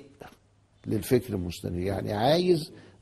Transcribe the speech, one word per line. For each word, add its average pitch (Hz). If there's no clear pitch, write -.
للفكر 107
المستنير، 90
يعني 98
عايز 160